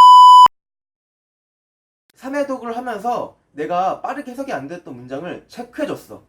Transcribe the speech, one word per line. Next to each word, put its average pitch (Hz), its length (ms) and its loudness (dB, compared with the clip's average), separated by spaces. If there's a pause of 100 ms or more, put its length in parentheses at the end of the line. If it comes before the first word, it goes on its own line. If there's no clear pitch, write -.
(2250)
삼회독을 262 600 -12
하면서 240 600 -10 (160)
내가 175 480 -8
빠르게 269 320 -14
해석이 262 200 -14
안 139 160 -12
됐던 170 280 -20
문장을 135 520 -16
체크해줬어. 233 800 -16